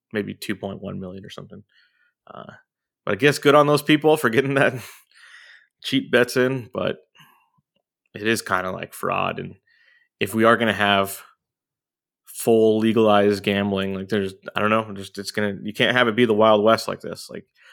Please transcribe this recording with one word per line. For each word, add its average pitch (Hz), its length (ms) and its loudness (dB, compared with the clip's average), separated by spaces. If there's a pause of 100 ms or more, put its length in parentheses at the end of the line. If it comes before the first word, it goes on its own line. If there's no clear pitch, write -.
(140)
maybe 101 200 -6
two 98 220 -10
point 98 260 -10
one 95 180 -12
million 95 240 -14
or 101 60 -20
something. 101 340 -20 (640)
Uh, - 280 -20 (520)
but 101 80 -2
I - 40 0
guess 139 200 2
good 143 180 4
on 147 120 6
those 147 160 2
people 151 340 4
for 131 140 0
getting 135 240 0
that 135 180 2
<laughs> - 1080 -20
cheap - 280 -4
bets 120 240 2
in, 127 380 0
but 98 240 -4 (1160)
it 104 100 -12
is 110 160 0
kinda 92 300 -4
like 87 240 -12
fraud. 92 440 -4
And 95 180 -14 (640)
if 98 140 -4
we 110 100 2
are 113 140 6
gonna 113 160 0
have 98 480 0 (1040)
full 110 540 2
legalized 104 640 2
gambling, 98 520 -2
like, 95 140 -12
there's, 98 240 -4 (220)
I 104 40 0
don't 104 100 0
know, 110 240 -2
just, 98 240 -14
it's 101 140 -12
gonna, 104 320 -4
you 107 100 -10
can't 123 220 0
have 127 120 0
it 107 80 -2
be 123 100 4
the 110 80 0
Wild 107 300 4
West 110 240 2
like - 140 -10
this. - 280 -14
Like, 104 160 -16 (260)